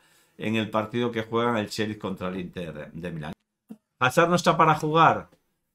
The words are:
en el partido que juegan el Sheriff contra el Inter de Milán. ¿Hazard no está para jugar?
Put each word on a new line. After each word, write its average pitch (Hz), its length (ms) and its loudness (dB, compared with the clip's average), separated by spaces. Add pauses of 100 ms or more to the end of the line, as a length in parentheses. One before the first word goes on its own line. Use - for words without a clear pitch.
(360)
en 107 200 -2
el 107 120 0
partido 110 440 -2
que 110 100 -2
juegan 117 340 0
el 104 120 -2
Sheriff 107 300 -4
contra 92 300 -6
el 92 120 -6
Inter 82 520 -10
de 82 200 -10
Milán. 78 200 -10 (680)
¿Hazard 165 280 4
no 175 60 4
está 175 220 2
para 160 180 6
jugar? 151 540 2 (460)